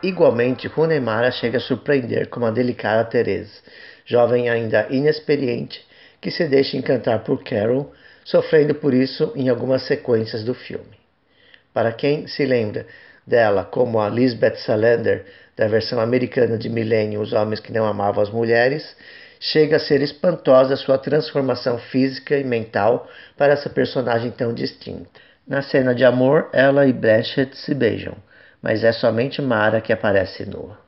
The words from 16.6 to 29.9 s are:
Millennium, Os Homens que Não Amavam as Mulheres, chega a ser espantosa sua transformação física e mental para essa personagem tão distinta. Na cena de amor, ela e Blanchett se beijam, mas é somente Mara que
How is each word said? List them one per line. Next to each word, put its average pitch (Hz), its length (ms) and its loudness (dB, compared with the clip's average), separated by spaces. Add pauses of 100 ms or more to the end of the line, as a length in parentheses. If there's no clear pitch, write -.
Millennium, 110 540 -2
Os 107 100 -6
Homens 107 300 -2
que - 100 -18
Não 110 140 0
Amavam 101 360 0
as 101 80 0
Mulheres, 117 680 0 (420)
chega 151 380 2
a - 20 4
ser 139 220 0
espantosa 139 760 2
sua 135 220 0
transformação 131 800 -2
física 131 600 -2
e 139 60 0
mental 113 640 0 (300)
para 143 160 4
essa 143 160 -2
personagem 120 640 -2
tão 117 220 -4
distinta. - 680 -10 (260)
Na 139 140 -2
cena 131 340 2
de 120 80 2
amor, 127 480 4
ela 139 340 4
e 131 60 4
Blanchett 113 640 0
se - 180 -8
beijam, 101 440 -2 (440)
mas 110 200 -2
é 113 120 4
somente 120 480 -2
Mara 110 400 0
que - 100 -6